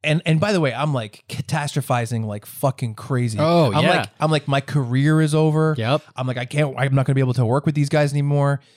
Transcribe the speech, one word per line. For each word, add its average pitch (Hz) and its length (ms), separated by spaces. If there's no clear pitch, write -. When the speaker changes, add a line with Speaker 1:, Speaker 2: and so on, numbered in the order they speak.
Speaker 1:
And, 156 220
and 160 140
by 208 140
the 180 80
way, 131 120
I'm, 143 200
like, 113 340
catastrophizing 120 960
like 104 200
fucking 123 500
crazy. 123 460
Speaker 2:
Oh, 160 320
Speaker 1:
I'm 151 100
Speaker 2:
yeah. 175 140
Speaker 1:
like, 135 120
I'm 156 120
like, 151 160
"My 139 140
career 139 600
is 151 120
over." 156 440
Speaker 2:
Yep. 127 260
Speaker 1:
I'm 131 120
like, 127 100
"I 127 80
can't, 143 320
I'm 131 160
not 135 140
gonna 139 80
be 135 60
able 127 120
to 123 120
work 123 200
with 156 100
these 143 140
guys 147 240
anymore." 143 480